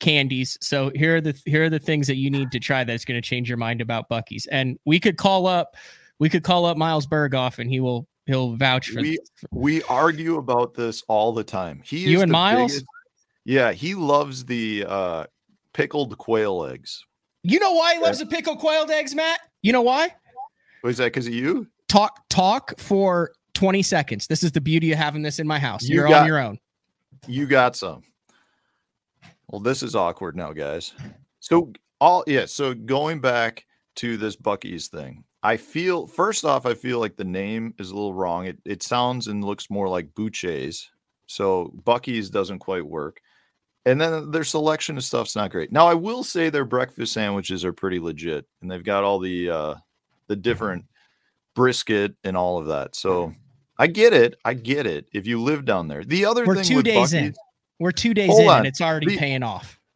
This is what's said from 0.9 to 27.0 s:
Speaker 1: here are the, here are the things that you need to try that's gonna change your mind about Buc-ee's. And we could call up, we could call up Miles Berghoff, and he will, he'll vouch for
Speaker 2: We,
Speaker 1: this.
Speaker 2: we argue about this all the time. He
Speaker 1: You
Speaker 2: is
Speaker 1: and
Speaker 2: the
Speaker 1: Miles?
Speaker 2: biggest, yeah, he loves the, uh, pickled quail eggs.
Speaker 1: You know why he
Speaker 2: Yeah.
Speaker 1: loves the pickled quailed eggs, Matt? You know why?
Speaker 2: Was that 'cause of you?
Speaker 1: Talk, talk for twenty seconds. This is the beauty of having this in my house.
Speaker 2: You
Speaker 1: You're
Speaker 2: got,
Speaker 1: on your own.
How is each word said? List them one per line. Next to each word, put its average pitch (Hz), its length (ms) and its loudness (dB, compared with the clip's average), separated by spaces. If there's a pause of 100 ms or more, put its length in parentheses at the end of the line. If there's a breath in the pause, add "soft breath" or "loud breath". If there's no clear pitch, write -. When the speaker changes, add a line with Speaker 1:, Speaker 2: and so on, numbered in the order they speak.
Speaker 1:
here 160 220 2
are 165 40 2
the, 151 260 -4
here 156 180 2
are 160 60 2
the 156 80 -2
things 147 300 -2
that 135 80 0
you 135 140 -2
need 139 220 -2
to 123 60 -2
try 131 260 -2
that's 117 200 -6
gonna 120 180 -6
change 123 260 -4
your 120 100 -4
mind 117 220 -4
about 113 280 -6
Buc-ee's. 113 380 -6
And 131 380 -2
we 160 160 4
could 185 160 2
call 190 300 2
up, 180 300 0 (420 loud breath)
we 156 100 4
could 165 140 0
call 175 240 4
up 170 100 0
Miles 160 300 0
Berghoff, 135 520 0
and 120 120 -4
he 131 100 0
will, 123 280 -2 (180)
he'll 127 300 0
vouch 127 340 0
for 117 100 -6
Speaker 2:
We, 156 180 -2
Speaker 1:
this. - 120 -16 (200)
Speaker 2:
we 147 340 0
argue 160 520 2
about 123 380 0
this 117 340 -4
all 110 240 2
the 110 120 -4
time. 87 400 -8
He 165 200 -8
Speaker 1:
You 156 100 6
Speaker 2:
is 190 80 6
Speaker 1:
and 170 80 4
Speaker 2:
the 160 40 4
Speaker 1:
Miles? 233 380 4
Speaker 2:
biggest, 135 120 -6 (600)
yeah, 123 280 2
he 147 220 -6
loves 143 500 0
the, 113 440 -4
uh, 90 380 -4 (460)
pickled 143 460 -4
quail 104 460 -2
eggs. - 400 -14 (400)
Speaker 1:
You 214 140 2
know 392 140 2
why 339 220 4
he 339 60 -4
Speaker 2:
Yeah. 330 40 -2
Speaker 1:
loves - 140 2
the 302 80 -8
pickled 320 320 -4
quailed 311 320 0
eggs, 302 240 -2
Matt? 320 260 -2 (220)
You 214 100 2
know 247 100 2
why? 285 320 2 (680 soft breath)
Speaker 2:
Was 120 160 -2
that 120 140 0
'cause 123 140 -4
of 120 80 -6
you? 165 340 -2 (200)
Speaker 1:
Talk, 208 320 2 (100)
talk 196 480 0
for 190 540 0 (220)
twenty 190 280 2
seconds. 147 440 -2
This 160 160 -2
is 160 100 0
the 160 100 0
beauty 160 300 0
of 151 60 -2
having 151 240 -4
this 147 160 -6
in 156 80 -4
my 151 120 -2
house. 120 300 -4
Speaker 2:
You 147 80 2
Speaker 1:
You're 143 100 4
Speaker 2:
got, 151 160 10
Speaker 1:
on 147 40 6
your 156 120 2
own. 113 200 -6 (680)